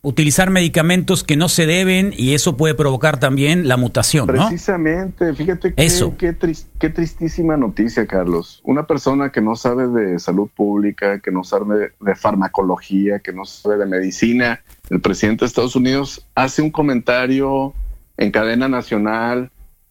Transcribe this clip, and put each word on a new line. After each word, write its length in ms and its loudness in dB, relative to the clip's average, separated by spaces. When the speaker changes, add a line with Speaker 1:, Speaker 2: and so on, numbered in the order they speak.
Speaker 1:
utilizar 480 2
medicamentos 720 2
que 120 2
no 120 2
se 180 2
deben 500 2
y 180 2
eso 220 0
puede 180 2
provocar 440 2
también 480 2
la 100 4
mutación, 520 2
¿no? 180 4
Speaker 2:
Precisamente, 880 -2
fíjate 400 -2
qué, 100 4
Speaker 1:
Eso. 320 0
Speaker 2:
qué 160 -2
tris-, 340 -4
qué 120 0
tristísima 680 -2
noticia, 500 0
Carlos. 560 -2
Una 240 0
persona 460 0
que 80 0
no 160 0
sabe 320 0
de 320 0
salud 340 -2
pública, 640 0
que 140 -6
no 100 -2
sabe 340 -2
de, 220 -2
de 160 -2
farmacología, 1040 -2
que 140 -10
no 140 -12
sabe 320 -2
de 80 0
medicina, 720 0
el 100 0
presidente 440 0
de 40 0
Estados 260 -2
Unidos 500 -2
hace 260 0
un 80 0
comentario 1040 0
en 140 0
cadena 380 0
nacional, 840 -2